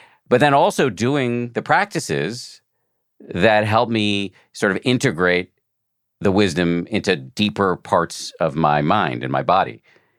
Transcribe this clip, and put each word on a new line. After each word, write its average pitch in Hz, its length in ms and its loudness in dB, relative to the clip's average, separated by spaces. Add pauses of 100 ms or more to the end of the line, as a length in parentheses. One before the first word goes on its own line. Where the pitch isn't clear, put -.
(280)
But 123 100 4
then 143 160 4
also 156 360 2
doing 120 640 -2
the 110 100 -6
practices 123 960 -4 (580)
that 107 460 2
help 113 240 2
me 104 460 -2 (180)
sort 104 200 0
of 92 120 -2
integrate 90 680 0 (680)
the 98 120 0
wisdom 85 560 0
into 98 280 -2
deeper 92 600 -2
parts - 640 -2
of 78 160 -2
my 76 260 2
mind 78 400 -2
and 65 100 -6
my 67 100 -2
body. 87 400 0 (360)